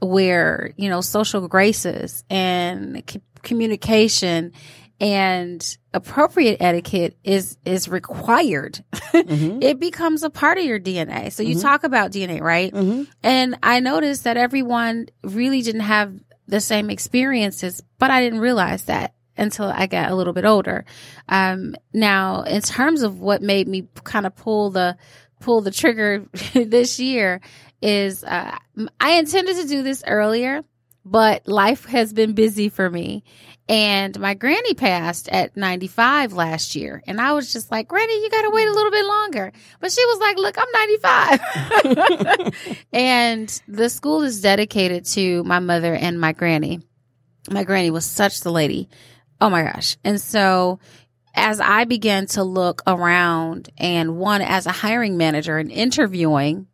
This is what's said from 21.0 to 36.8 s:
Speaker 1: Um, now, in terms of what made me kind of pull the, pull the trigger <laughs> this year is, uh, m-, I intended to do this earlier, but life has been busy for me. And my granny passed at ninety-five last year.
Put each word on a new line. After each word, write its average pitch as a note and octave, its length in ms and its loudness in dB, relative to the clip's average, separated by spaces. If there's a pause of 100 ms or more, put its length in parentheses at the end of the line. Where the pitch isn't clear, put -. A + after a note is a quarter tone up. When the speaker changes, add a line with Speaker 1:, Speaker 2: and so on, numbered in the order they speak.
Speaker 1:
Um, F#3 460 0 (180)
now, G3 500 2
in G3+ 200 -2
terms C#4+ 400 0
of G3 160 -4
what F#3+ 240 0
made G3 240 2
me F#3+ 220 -6 (160)
kind G#3 220 -2
of F#3 100 -6
pull G#3 340 -2
the, F3+ 260 0 (440)
pull A#3 200 2
the G3 120 -4
trigger G#3 520 0 (160)
<laughs> - 140 -10
this A#3+ 460 2
year A3 400 0 (420)
is, G3 400 0
uh, - 340 -6 (220)
m-, A3 120 -6 (100)
I D4 140 0
intended F4+ 420 0
to F4 100 -4
do C#4 160 -4
this C4+ 240 -6
earlier, A#3 560 -2 (420)
but G#3+ 440 2
life G#3 380 2
has A3+ 260 0
been A3 220 0
busy G#3+ 340 2
for F#3+ 200 -2
me. F3 360 -6 (440)
And G3+ 500 0
my G3 160 -2
granny E4+ 400 0
passed F3 540 -2
at - 280 -2
ninety-five G3+ 760 0
last E3 420 -2
year. - 320 -10